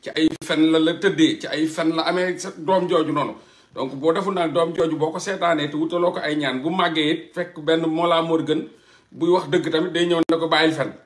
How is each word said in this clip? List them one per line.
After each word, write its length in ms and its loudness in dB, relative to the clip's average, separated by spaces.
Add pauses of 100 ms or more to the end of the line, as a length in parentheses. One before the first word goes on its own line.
ci 80 -10
ay 180 2 (160)
fen 280 2
la 80 4
la 200 2
tëddee, 400 2
ci 80 -10
ay 200 -2
fen 280 -2
la 80 -2
amee 340 0
sa 200 -10
doom 320 0
jooju 240 2
noonu. 200 -2 (400)
Donc 220 -6
boo 160 0
deful 220 0
nag 180 0
doom 240 0
jooju, 220 0
boo 140 0
ko 80 -8
seetaanee 500 -2
te 80 -6
wutaloo 340 0
ko 80 -6
ay 160 -2
ñaan, 260 -2
bu 80 -2
màggee 420 0
it 220 -6
fekk 300 -8
benn 240 2
Mollah 340 2
Morgun 460 0 (440)
buy 180 -2
wax 180 2
dëgg 240 0
tamit 220 -2
day 140 2
ñëw 120 2
ne 180 2
ko, 120 -2
"Bàyyil 240 4
fen." 180 -2 (140)